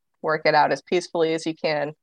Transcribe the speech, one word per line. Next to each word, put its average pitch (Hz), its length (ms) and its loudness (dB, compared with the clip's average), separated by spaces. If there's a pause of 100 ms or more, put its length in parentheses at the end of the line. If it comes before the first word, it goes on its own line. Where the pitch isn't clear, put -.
(220)
work 156 240 -2
it 151 100 2
out 143 160 4
as 139 100 -4
peacefully 170 520 -2
as 160 120 -4
you 165 100 -4
can 151 480 -4